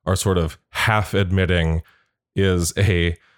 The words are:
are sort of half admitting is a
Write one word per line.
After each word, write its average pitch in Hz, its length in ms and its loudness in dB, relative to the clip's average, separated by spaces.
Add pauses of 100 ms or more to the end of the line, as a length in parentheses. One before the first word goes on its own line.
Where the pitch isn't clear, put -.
are 92 100 0
sort 92 220 0
of 82 200 -2 (120)
half - 420 -2
admitting 90 720 0 (520)
is 92 440 0
a 87 380 0 (220)